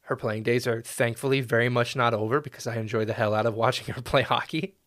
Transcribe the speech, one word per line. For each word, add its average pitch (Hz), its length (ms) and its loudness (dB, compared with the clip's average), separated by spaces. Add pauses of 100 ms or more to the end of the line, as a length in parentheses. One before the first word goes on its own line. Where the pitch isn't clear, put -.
her - 120 -2
playing 110 280 -4
days 120 220 2
are 113 160 0
thankfully 131 600 0
very 117 280 2
much 120 260 0
not 120 180 4
over 110 260 0
because - 280 -8
I 117 100 -4
enjoy 110 280 0
the 107 80 -4
hell 107 200 2
out 107 120 2
of 113 80 2
watching 117 400 0
her - 80 -8
<laughs> - 20 -14
play - 180 2
hockey. 156 540 -2 (120)